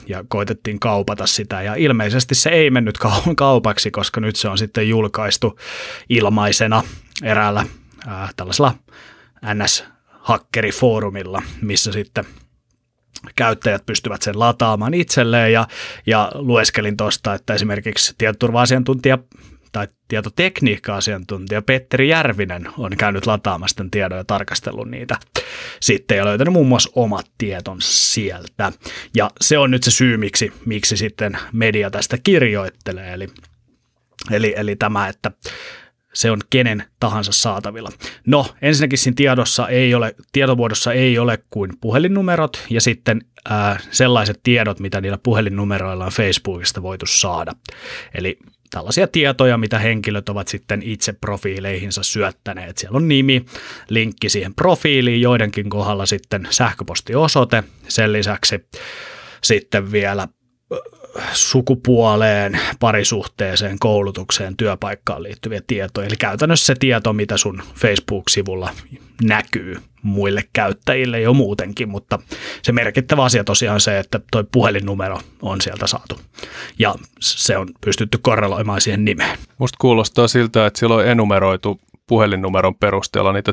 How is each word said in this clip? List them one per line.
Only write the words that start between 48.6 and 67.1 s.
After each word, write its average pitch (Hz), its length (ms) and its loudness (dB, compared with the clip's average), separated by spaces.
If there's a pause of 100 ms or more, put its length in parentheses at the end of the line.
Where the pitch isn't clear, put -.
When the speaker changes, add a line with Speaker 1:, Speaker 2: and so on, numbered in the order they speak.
Speaker 1:
tällaisia 104 360 0
tietoja, 131 520 4
mitä 110 200 -2
henkilöt 107 500 -2
ovat 101 200 -6
sitten 101 340 -6
itse 110 300 -4
profiileihinsa 98 920 -6
syöttäneet. 92 760 -4
Siellä - 180 -6
on 160 120 2
nimi, 135 360 4 (440)
linkki 110 400 -2
siihen 98 260 -4
profiiliin, 131 680 2
joidenkin 110 500 2
kohdalla 101 360 -2
sitten 98 440 -4
sähköpostiosoite, 117 1160 0 (240)
sen 110 240 2
lisäksi 104 560 -2 (760)
sitten 101 500 0
vielä 98 360 0 (1040)
sukupuoleen, 110 1300 2 (200)
parisuhteeseen, 101 960 -2
koulutukseen, 98 800 0
työpaikkaan 98 640 -4
liittyviä 101 440 -10
tietoja. 101 400 -4
Eli 107 100 -2
käytännössä 110 500 2
se 135 140 4
tieto, 117 320 2